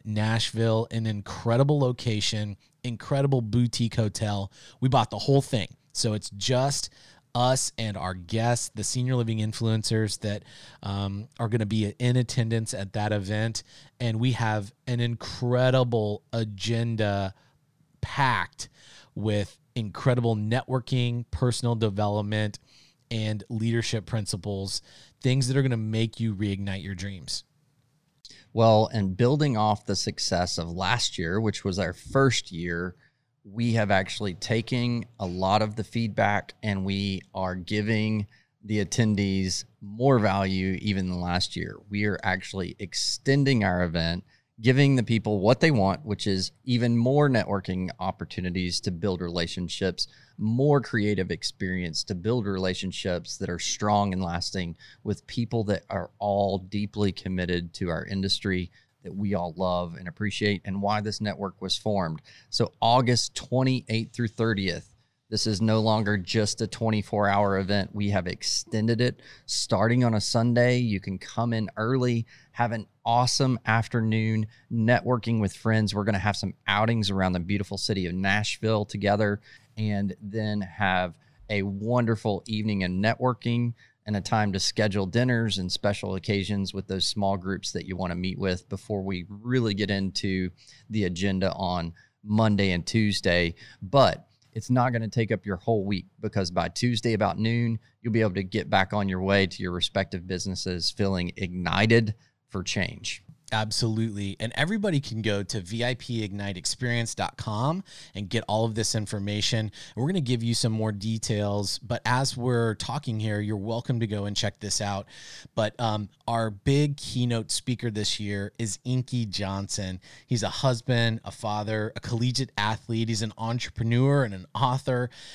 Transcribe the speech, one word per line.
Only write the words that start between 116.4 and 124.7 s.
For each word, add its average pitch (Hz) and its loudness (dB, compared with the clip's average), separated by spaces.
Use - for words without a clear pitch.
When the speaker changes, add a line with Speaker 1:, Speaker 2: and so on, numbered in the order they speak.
Speaker 1:
big 139 2
keynote 120 -2
speaker 120 -2
this 104 -2
year 101 -4
is 110 -4
Inky 123 -2
Johnson. 98 -4
He's 113 0
a 101 0
husband, 117 2
a 98 -10
father, 107 -4
a - -10
collegiate 123 -2
athlete. 110 0
He's 110 -2
an 110 -4
entrepreneur 120 0
and 104 -4
an 92 -12
author. 123 0